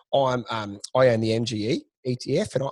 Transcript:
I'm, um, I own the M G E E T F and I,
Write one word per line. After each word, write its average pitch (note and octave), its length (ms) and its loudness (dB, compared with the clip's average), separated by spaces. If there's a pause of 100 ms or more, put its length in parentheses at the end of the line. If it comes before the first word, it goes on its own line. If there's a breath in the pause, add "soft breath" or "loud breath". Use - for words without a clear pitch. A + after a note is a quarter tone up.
(140)
I'm, B2+ 360 2
um, G#2 300 -6 (160)
I B2+ 140 6
own A2+ 100 4
the A2 140 2
M A#2 120 0
G A2 240 -4
E F#3 120 -2 (240)
E B2+ 100 -2
T C#3 240 -2
F G#3+ 160 -6
and - 80 0
I, C#3+ 80 -4